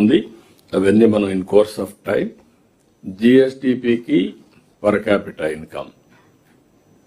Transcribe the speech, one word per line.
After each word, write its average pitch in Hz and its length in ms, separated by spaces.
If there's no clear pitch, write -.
ఉంది. 127 180
అవన్నీ 98 320
మనం 104 300
in 92 60
course 107 300
of 95 80
time. 139 200
జిఎస్డిపికి 127 1000
per 101 120
capita 98 380
income. 76 340